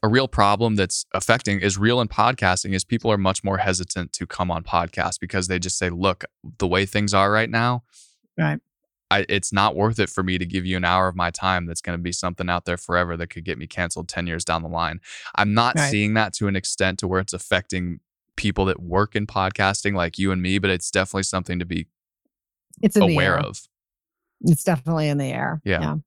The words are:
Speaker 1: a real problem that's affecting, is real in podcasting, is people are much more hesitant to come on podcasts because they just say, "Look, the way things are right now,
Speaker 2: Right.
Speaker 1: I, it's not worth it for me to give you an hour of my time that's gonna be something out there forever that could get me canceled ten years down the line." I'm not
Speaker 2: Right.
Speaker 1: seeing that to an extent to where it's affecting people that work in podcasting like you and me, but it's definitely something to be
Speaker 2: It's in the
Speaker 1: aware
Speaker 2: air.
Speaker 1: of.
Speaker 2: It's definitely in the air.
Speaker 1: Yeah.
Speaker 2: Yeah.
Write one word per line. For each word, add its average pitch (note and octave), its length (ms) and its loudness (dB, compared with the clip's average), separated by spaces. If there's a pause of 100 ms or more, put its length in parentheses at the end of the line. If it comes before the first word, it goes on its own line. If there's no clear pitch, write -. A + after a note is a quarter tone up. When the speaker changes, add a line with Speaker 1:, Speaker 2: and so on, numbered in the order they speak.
Speaker 1:
a A2 40 2
real B2+ 220 4
problem G#2 480 2
that's - 360 0
affecting, G#2 460 0
is F#2+ 180 0
real A#2 220 4
in A2+ 80 0
podcasting, G2+ 680 2
is F#2 120 -2
people A2+ 260 0
are G#2 60 4
much F#2+ 260 0
more F#2+ 140 0
hesitant F#2 560 -2
to - 120 -6
come F2+ 240 -4
on E2+ 140 -4
podcasts F2 560 -2
because F#2 300 -4
they F2+ 100 0
just F2+ 180 -4
say, F#2 120 0
"Look, F2 340 0 (360)
the F#2+ 80 0
way F#2 180 2
things G#2 280 -2
are G2 160 4
right A2 200 2
now, A#2+ 340 0 (560)
Speaker 2:
Right. D3+ 200 0 (520)
Speaker 1:
I, G2 160 2
it's G2 240 -2
not G2 240 2
worth G#2+ 240 2
it F#2+ 80 4
for - 140 -4
me F#2 160 0
to F2+ 80 -2
give F2+ 220 -4
you F#2 100 0
an F2+ 80 -2
hour F#2 220 4
of F2+ 80 -2
my F2 160 -2
time F#2 340 -2
that's E2 160 -8
gonna F2 160 -6
be F2 140 -4
something F2+ 360 -4
out F2 180 0
there F2 120 -2
forever F2 400 -2
that E2+ 140 -6
could E2 120 -12
get D#2 140 -6
me D#2+ 100 -10
canceled F2 400 -6
ten F2 200 -6
years E2 180 -6
down E2 160 -2
the E2 80 -8
line." E2 320 -4 (340)
I'm G#2 180 4
not A#2 220 4
Speaker 2:
Right. C#3+ 160 2
Speaker 1:
seeing G#2 220 2
that A2 220 2
to G#2 120 0
an G2 80 0
extent F#2+ 440 -2
to G2 80 -4
where F#2 120 2
it's F#2+ 140 -4
affecting F2+ 680 -2 (380)
people F#2+ 280 0
that F#2+ 140 0
work F2+ 380 0
in G#2 100 0
podcasting G2 680 0
like F2 220 -2
you F#2+ 140 2
and F#2 100 0
me, F#2 180 2
but F#2+ 100 2
it's F2+ 220 -2
definitely F#2+ 320 0
something F2+ 360 -4
to F2 60 -4
be E2+ 220 -4 (920)
Speaker 2:
It's - 140 4
in F#3+ 100 6
the F3 100 4
Speaker 1:
aware F#2 180 4
Speaker 2:
air. E2 60 2
Speaker 1:
of. - 280 -6 (760)
Speaker 2:
It's E3 200 4
definitely D#3 460 0
in C#3+ 80 0
the C#3 160 -2
air. C#3+ 320 -2
Speaker 1:
Yeah. F#2+ 160 2
Speaker 2:
Yeah. D3+ 140 -2 (120)